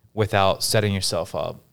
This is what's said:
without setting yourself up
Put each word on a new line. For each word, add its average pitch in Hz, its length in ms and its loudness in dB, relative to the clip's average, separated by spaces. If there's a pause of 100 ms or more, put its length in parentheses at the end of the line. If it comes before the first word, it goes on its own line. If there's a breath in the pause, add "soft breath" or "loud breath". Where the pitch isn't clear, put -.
(140)
without 101 500 2
setting 104 300 2
yourself 90 420 -4
up 82 240 -6 (140)